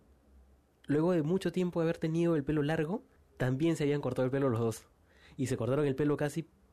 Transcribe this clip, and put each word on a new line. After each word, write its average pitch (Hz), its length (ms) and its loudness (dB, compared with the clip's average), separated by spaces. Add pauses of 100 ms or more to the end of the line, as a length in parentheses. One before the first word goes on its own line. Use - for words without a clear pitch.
(880)
luego 156 260 2
de 170 100 2
mucho 175 300 0
tiempo 180 260 -2
de 165 60 2
haber 165 140 -2
tenido 165 360 2
el 151 80 2
pelo 151 220 0
largo, 160 400 -2 (320)
también 139 400 0
se 156 80 -4
habían 143 160 0
cortado 127 240 -2
el 127 60 0
pelo 139 180 2
los 113 120 0
dos. 113 240 -2 (520)
Y 123 120 -2
se 127 100 -2
cortaron 139 280 0
el 135 80 0
pelo 147 220 0
casi, 147 300 -4 (260)